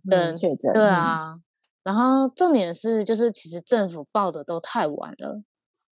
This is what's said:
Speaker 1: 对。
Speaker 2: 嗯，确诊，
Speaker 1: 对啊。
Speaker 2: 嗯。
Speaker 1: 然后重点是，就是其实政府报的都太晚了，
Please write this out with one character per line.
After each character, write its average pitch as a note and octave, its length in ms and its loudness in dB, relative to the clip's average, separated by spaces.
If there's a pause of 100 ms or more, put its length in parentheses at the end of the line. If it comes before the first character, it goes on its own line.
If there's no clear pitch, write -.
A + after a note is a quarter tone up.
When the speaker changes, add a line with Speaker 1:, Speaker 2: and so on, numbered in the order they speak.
(100)
Speaker 1:
对。 F#3 80 6
Speaker 2:
嗯， E3+ 160 0
确 E3+ 220 -2
诊， - 160 0
Speaker 1:
对 A3 100 4
啊。 E3 520 2
Speaker 2:
嗯。 E3 80 -20 (420)
Speaker 1:
然 F#3+ 100 -4
后 C4 340 4
重 F4+ 240 2
点 F3+ 220 2
是， A3 300 -2
就 A3+ 100 0
是 A3+ 160 2
其 - 200 -12
实 E3+ 100 -10
政 G#3 300 0
府 E3 200 -12
报 G3 220 0
的 D3+ 100 -12
都 E3 160 -8
太 F3+ 280 -2
晚 - 320 -8
了， - 240 -12 (520)